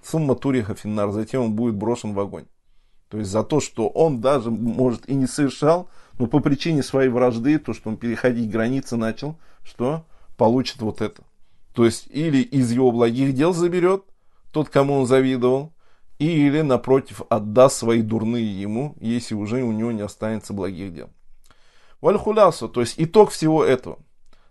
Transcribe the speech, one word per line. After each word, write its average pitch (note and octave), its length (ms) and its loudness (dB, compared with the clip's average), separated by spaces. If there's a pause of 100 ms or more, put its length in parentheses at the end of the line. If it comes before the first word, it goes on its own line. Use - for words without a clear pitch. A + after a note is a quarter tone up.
«Сумма D3+ 320 -2
туриха A#2 400 -2
финнар», G#2 360 -4
затем A2 320 -4
он A2+ 100 -2
будет A2+ 220 -2
брошен A2 400 -4
в G2 60 -4
огонь. F#2+ 260 -8 (640)
То G#2 80 -8
есть G2+ 120 -6
за G#2+ 140 0
то, D3 160 0
что - 280 -2
он D3 340 0
даже, B2+ 280 0
может, A2+ 560 -2
и - 80 -4
не C3+ 120 0
совершал, D3+ 640 0 (280)
но A#2+ 80 0
по C#3+ 140 2
причине C#3 420 0
своей C3 280 0
вражды, B2 480 2
то, B2 160 -8
что - 160 -10
он G#2 80 -6
переходить A#2 520 -2
границы A#2+ 460 -2
начал, A#2 400 -4 (280)
что D3+ 420 -6 (320)
получит A#2+ 420 2
вот A2 220 -4
это. G#2+ 200 -8 (520)
То A#2 100 4
есть A#2 240 0
или D3+ 300 0
из B2 340 0
его B2+ 180 4
благих A#2+ 440 2
дел D#3 180 2
заберет F3 540 0 (440)
тот, D3+ 200 -2
кому C#3 280 2
он C3+ 80 0
завидовал, C3 680 2 (460)
или, D3 420 2
напротив, C3 680 0
отдаст A#2 480 4
свои A#2 220 2
дурные A2 600 -2
ему, A#2 380 -6
если A#2 340 -4
уже G#2+ 280 -4
у A#2 100 -2
него A2+ 180 -2
не G#2+ 120 -6
останется G#2+ 500 -8
благих F#2+ 420 -8
дел. C2+ 160 -16 (920)
Валь E3+ 160 4
хулясу, G3+ 520 2
то - 120 -2
есть A#2+ 180 -2
итог G3 320 6
всего D#3 340 2
этого. - 340 0 (520)